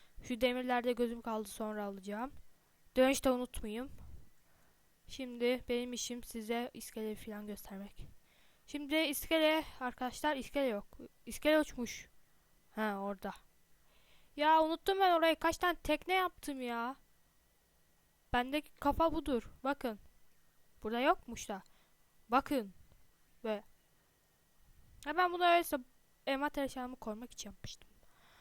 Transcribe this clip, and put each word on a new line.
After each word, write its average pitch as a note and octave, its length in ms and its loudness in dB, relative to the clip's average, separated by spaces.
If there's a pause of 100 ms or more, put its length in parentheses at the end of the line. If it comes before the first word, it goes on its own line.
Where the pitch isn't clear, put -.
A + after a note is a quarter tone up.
(220)
Şu A#3 200 -4
demirlerde B3 520 2
gözüm A#3 280 -2
kaldı, G#3+ 260 -4
sonra G#3+ 380 -6
alacağım. G3+ 460 -6 (640)
Dönüşte C4 360 6
unutmayayım. B3 600 -4 (1160)
Şimdi B3 600 -2
benim B3 240 -2
işim A#3+ 300 -6
size A#3 500 -4
iskeleyi A3 420 -8
falan G#3 320 -12
göstermek. G3+ 600 -12 (580)
Şimdi D4 300 -4
iskele, D#4 680 2 (160)
arkadaşlar B3+ 560 -2
iskele C4+ 300 -2
yok. G#3 320 -4 (280)
İskele D4+ 340 4
uçmuş. - 500 -4 (600)
Ha, G#3+ 280 -2
orada. G3 320 -6 (1040)
Ya D#4 280 6
unuttum E4 360 0
ben F#4+ 120 8
orayı. D#4+ 240 6
Kaç E4 220 0
tane F4 180 2
tekne D4+ 380 -2
yaptım E4+ 480 -2
ya. A#3+ 340 -4 (1400)
Bendeki C4 460 0
kafa D4+ 340 2
budur. C#4+ 380 -2 (120)
Bakın. B3+ 360 -2 (840)
Burada A#3 160 -2
yokmuş C4 500 0
da. F#3+ 140 -8 (640)
Bakın. A#3+ 440 2 (680)
Böyle. G#3+ 200 -2 (1400)
Ha, D4+ 120 -2
ben F4+ 160 4
bunu F4+ 120 2
öyleyse E4+ 320 4 (480)
envanter C#4 380 0
eşyalarımı B3+ 320 -6
korumak A3+ 360 -10
için - 180 -12
yapmıştım. - 400 -14 (520)